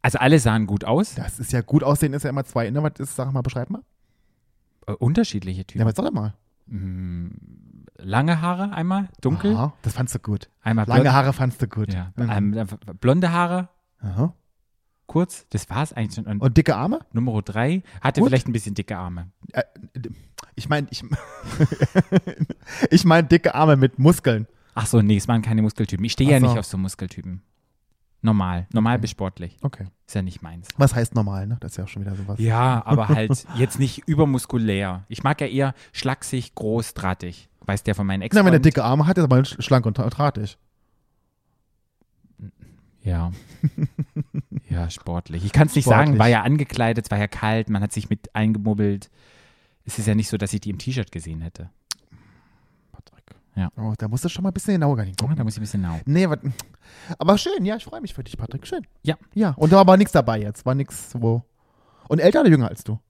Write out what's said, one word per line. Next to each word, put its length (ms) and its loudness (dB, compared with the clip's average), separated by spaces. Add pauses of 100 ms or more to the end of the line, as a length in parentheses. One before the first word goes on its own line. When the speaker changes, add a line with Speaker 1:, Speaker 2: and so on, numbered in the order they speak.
Speaker 1:
Also 160 0
alle 200 6
sahen 280 2
gut 180 -2
aus. 320 0
Speaker 2:
Das 240 -10
ist 120 -6
ja, 100 0
gut 200 2
aussehen 300 0
ist 100 -6
ja 80 -4
immer 140 -4
zwei, 260 -4
ne? 140 -2
Was 160 -2
ist, 160 -10
sag 160 -4
mal, 100 -2
beschreib 280 -6
mal. 120 -8 (1040)
Speaker 1:
Äh, 60 -6
unterschiedliche 680 -2
Typen. 180 -10
Speaker 2:
Ja, 40 2
was 80 2
sag 120 -2
doch 60 -2
mal. 220 -4 (320)
Speaker 1:
Mm, 640 -8 (720)
lange 420 0
Haare 320 -4
einmal, 360 -2 (120)
dunkel. 340 0
Speaker 2:
Aha, 280 -2
das 100 -4
fandst 240 -4
du 20 -6
gut. 300 -6 (120)
Speaker 1:
Einmal 280 0
Speaker 2:
Lange 140 6
Speaker 1:
blond. 120 4
Speaker 2:
Haare 180 4
fandst 300 -2
du 60 -2
gut. 260 -4
Speaker 1:
Ja, 220 -6
Speaker 2:
Mhm. 140 -2
Speaker 1:
ähm, 240 0
äh, 120 -4 (340)
blonde 300 2
Haare. 380 -2 (320)
Speaker 2:
Aha. 340 -4 (720)
Speaker 1:
Kurz, 440 -4
das 200 -6
war's 220 -6
eigentlich 240 -6
schon. 100 -8
Und 140 -4
Speaker 2:
Und 160 2
dicke 180 4
Arme? 240 -2 (140)
Speaker 1:
Nummer 300 0
drei 420 -2 (160)
hatte 220 0
Speaker 2:
Gut. 80 4
Speaker 1:
vielleicht 180 2
ein 40 -2
bisschen 220 -4
dicke 220 -6
Arme. 320 -8 (240)
Speaker 2:
Äh, 100 -2 (920)
ich 120 -10
mein, 220 -2
ich, 140 -12
<laughs> 1900 -2
ich 140 6
mein 240 6
dicke 260 4
Arme 220 6
mit 240 2
Muskeln. 480 4 (260)
Speaker 1:
Ach 120 -4
so, 140 4
nee, 160 4
es 120 -2
waren 140 2
keine 200 0
Muskeltypen. 420 -2
Ich 80 -4
stehe 160 2
ja 100 6
Speaker 2:
Ach 20 4
so. 80 6
Speaker 1:
nicht 100 2
auf 80 -6
so 100 -8
Muskeltypen. 680 -8 (800)
Normal, 480 0
normal 220 2
Speaker 2:
Okay. 60 -2
Speaker 1:
bis 100 -4
sportlich. 520 -10
Speaker 2:
Okay. 260 -8 (180)
Speaker 1:
Ist 80 -20
ja 80 -2
nicht 200 -10
meins. 340 -16
Speaker 2:
Was 180 4
heißt 220 -2
normal, 320 -2
ne? 100 -4
Das 140 -12
ist 60 -14
ja 60 -6
auch 40 -10
schon 140 -10
wieder 120 -8
sowas. 240 -8
Speaker 1:
Ja, 480 2
aber 220 2
halt 420 2
Speaker 2:
<laughs> 60 -10
Speaker 1:
jetzt 240 -2
nicht 260 -2
übermuskulär. 1000 0
Ich 160 -10
mag 160 2
ja 80 -2
eher 260 -2 (180)
schlaksig, 600 -6
groß, 400 -4
drahtig. 540 -8 (180)
Weiß 160 -2
der 140 -2
von 100 -2
meinen 140 -2
Speaker 2:
Na, 80 -6
wenn 80 2
er 180 8
Speaker 1:
Ex-Freund. 100 4
Speaker 2:
dicke 200 4
Arme 240 2
hat, 100 2
ist 60 4
er 40 2
mal 140 6
sch-, 180 -6
schlank 260 2
und 120 -2
tra-, 100 -2
drahtig. 480 -4 (2500)
Speaker 1:
Ja. 300 -2 (300)
Speaker 2:
<laughs> 100 0 (960)
Speaker 1:
Ja, 200 -2
sportlich. 560 -8
Ich 80 -4
kann's 220 6
nicht 100 2
sagen, 180 6 (120)
Speaker 2:
Sportlich. 40 4
Speaker 1:
war 100 6
ja 140 4
angekleidet, 680 0
war 80 0
ja 100 0
kalt, 400 -2
man 140 0
hat 100 -2
sich 160 -6
mit 260 -6
eingemubbelt. 760 0 (760)
Es 140 -10
ist 80 -4
ja 80 2
nicht 160 0
so, 80 -2
dass 160 -4
ich 80 -4
die 80 -8
im 80 -8
T-Shirt 340 -6
gesehen 300 -10
hätte. 260 -14 (1200)
Speaker 2:
Patrick. 320 -20 (320)
Speaker 1:
Ja. 220 -2
Speaker 2:
Oh, 220 -6
da 100 -6
musst 160 -4
du 60 -2
schon 140 -8
mal 60 0
ein 40 -12
bisschen 200 -2
genauer 280 2
hingucken. 320 -4
Speaker 1:
Ja, 20 -2
da 80 -2
muss 100 -4
ich 40 -10
ein 40 -8
bisschen 200 -4
genau. 240 -4
Speaker 2:
Nee, 240 2
wat-, 100 -4 (800)
aber 180 4
schön, 300 -2
ja, 100 -4
ich 80 -12
freue 160 -16
mich 140 -12
für 100 -12
dich, 140 -14
Patrick, 280 -12
schön. 200 -8 (160)
Speaker 1:
Ja. 140 -2 (180)
Speaker 2:
Ja, 220 2
und 160 4
da 40 10
war 60 10
aber 160 10
nichts 140 4
dabei 280 2
jetzt, 240 -8
war 100 0
nix, 440 -6
wo. 240 0 (640)
Und 120 2
älter 200 6
oder 100 6
jünger 180 4
als 140 -12
du? 160 -6 (120)